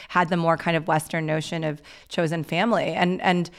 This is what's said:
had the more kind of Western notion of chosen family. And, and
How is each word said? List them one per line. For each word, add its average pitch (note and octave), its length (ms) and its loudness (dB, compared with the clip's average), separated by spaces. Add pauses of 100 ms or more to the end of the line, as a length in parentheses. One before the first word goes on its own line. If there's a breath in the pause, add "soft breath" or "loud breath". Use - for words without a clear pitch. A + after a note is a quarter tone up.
had F3+ 200 2
the F3+ 80 0
more E3 200 2
kind E3 200 0
of D#3 100 -4
Western D#3+ 380 0
notion D#3 380 -2
of D3+ 180 -4 (260 loud breath)
chosen E3 360 -2
family. F3+ 500 0
And, F3+ 300 0
and F3+ 340 2